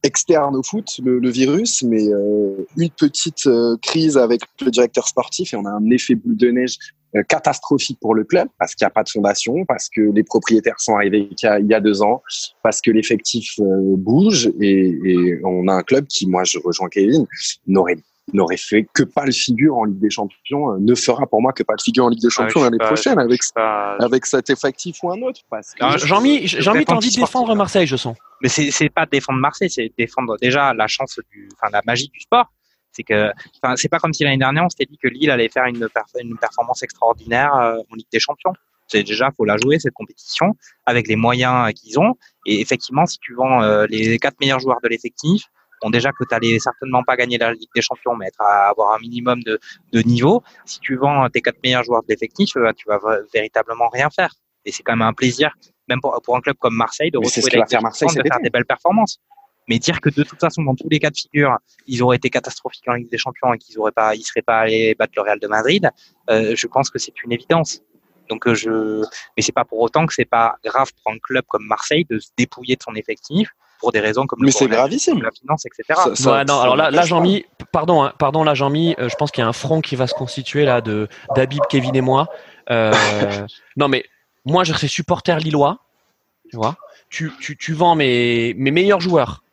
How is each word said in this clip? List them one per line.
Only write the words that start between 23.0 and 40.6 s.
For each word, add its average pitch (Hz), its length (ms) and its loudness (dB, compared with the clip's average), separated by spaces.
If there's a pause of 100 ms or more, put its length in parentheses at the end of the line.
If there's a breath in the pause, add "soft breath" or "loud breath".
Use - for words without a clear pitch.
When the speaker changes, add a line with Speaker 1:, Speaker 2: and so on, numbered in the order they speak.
Speaker 2:
je 135 100 2
Speaker 1:
avec, 123 180 2
Speaker 2:
suis - 100 -6
pas, 107 460 -2
Speaker 1:
avec 123 260 0
cet - 240 -2
effectif 139 520 -4
ou 175 100 -4
un 208 100 -8
autre. 254 280 -8
Parce 107 240 -12
que - 100 -6
Speaker 2:
Non, 131 80 2
je 143 140 0
Speaker 3:
Jean-Mi, 226 420 2
Speaker 2:
je 180 120 -4
Speaker 3:
Jean-Mi, 214 200 2
Speaker 2:
prétends 226 140 2
Speaker 3:
t'as - 40 2
envie 226 100 0
de 240 60 0
Speaker 2:
qu'il 247 80 -2
sortira. - 200 -2
Speaker 3:
défendre 226 160 0
Marseille, 190 300 2
je 131 80 -2
sens. 117 200 -6 (260)
Speaker 2:
Mais 131 80 2
c'est, 147 200 -2
c'est 147 200 0
pas 160 160 0
défendre 135 340 -2
Marseille, 147 300 -2
c'est 113 280 -6
défendre 117 420 -4
déjà 131 340 2
la 110 140 0
chance - 320 -6 (120)
du, 101 240 -20
enfin, 104 160 -4
la 104 140 -2
magie 127 240 -2
du - 100 -20
sport. - 320 0 (400)
C'est 117 120 -14
que, 104 260 0 (320 loud breath)
enfin, 127 140 -2
c'est - 140 -4
pas 170 100 4
comme 160 140 -2
si - 100 -4
l'année 139 140 2
dernière, 139 280 2
on 175 40 0
s'était 139 160 -4
dit - 160 -20
que 135 60 0
Lille 135 220 0
allait 120 200 0
faire 127 160 0
une 120 220 -4
perf-, 117 320 -8
une 117 180 -12
performance 117 440 -4
extraordinaire, 120 720 0
euh, 117 220 0 (140)
en 110 40 -18
Ligue 110 160 -16
des 117 80 0
Champions. 151 340 -4 (340)
C'est 104 160 0
déjà, 107 340 0
faut 113 80 2
la 104 120 2
jouer, 135 220 2
cette 143 140 -4
compétition, - 600 -4 (300 soft breath)